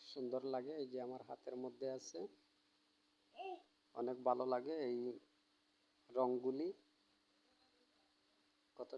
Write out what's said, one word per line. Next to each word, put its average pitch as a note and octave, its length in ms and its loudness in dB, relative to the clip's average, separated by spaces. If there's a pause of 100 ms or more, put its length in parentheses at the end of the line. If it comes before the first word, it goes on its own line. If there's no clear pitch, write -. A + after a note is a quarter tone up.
(120)
সুন্দর B2+ 340 0
লাগে। C3 320 -2
এই C#3 100 -2
যে B2+ 140 -6
আমার B2+ 240 -6
হাতের C3 320 -8
মধ্যে B2+ 340 -4
আছে, C3 280 -8 (1800)
অনেক B2 280 0
ভালো B2+ 220 6
লাগে B2+ 300 2 (100)
এই A#2+ 120 2 (1120)
রঙগুলি, B2+ 600 4 (2000)
কত B2+ 200 -8